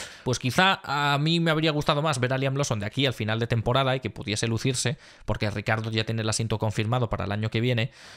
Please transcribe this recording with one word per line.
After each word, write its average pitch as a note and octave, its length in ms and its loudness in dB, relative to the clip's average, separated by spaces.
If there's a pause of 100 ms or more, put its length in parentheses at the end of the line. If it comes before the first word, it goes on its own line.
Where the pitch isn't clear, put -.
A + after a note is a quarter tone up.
(240)
Pues B2 140 -2
quizá F#3 460 2
a C#3+ 340 0
mí D#3+ 220 2
me E3 100 2
habría D#3 220 2
gustado D3 320 2
más D3+ 160 0
ver B2 140 2
a C3 40 0
Liam C3+ 180 0
Lawson C3+ 240 0
de G2+ 60 -4
aquí C3 220 0
al A#2+ 60 0
final A2 260 -2
de A#2 80 0
temporada B2+ 480 2
y C#3 60 -4
que G2+ 100 -4
pudiese - 360 -4
lucirse, B2 520 0 (260)
porque G#2+ 240 -2
Ricardo A2 400 -2
ya A2 160 0
tiene A2+ 160 -4
el A2 80 -2
asiento A2 300 -2
confirmado A2 500 0
para - 160 -4
el F#2+ 60 -4
año G#2+ 180 -2
que A2+ 120 0
viene. A#2+ 300 0 (260)